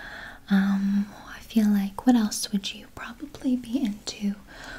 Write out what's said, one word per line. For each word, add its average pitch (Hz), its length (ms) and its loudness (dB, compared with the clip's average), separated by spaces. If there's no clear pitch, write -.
Um, 196 560 4
I - 60 -16
feel 214 280 4
like, 202 380 2
what 247 100 8
else 214 360 0
would - 220 -2
you - 200 -16
probably - 600 -4
be 240 280 -2
into? 202 500 -4